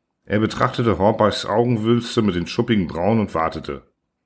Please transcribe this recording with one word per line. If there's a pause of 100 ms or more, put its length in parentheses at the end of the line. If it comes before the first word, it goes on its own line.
(260)
Er
betrachtete
Horbuchs
Augenwülste
mit
den
schuppigen
Brauen
und
wartete. (420)